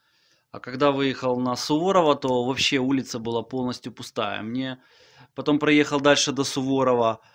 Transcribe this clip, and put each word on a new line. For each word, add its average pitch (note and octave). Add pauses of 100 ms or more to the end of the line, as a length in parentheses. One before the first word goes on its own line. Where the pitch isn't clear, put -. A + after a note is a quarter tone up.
(520)
А -
когда C3
выехал C3
на B2+
Суворова, D#3+
то B2+
вообще C3+
улица C3
была A#2
полностью B2+
пустая. G#2
Мне B2+ (540)
потом C#3+
проехал D3
дальше C#3
до C3
Суворова, C3 (140)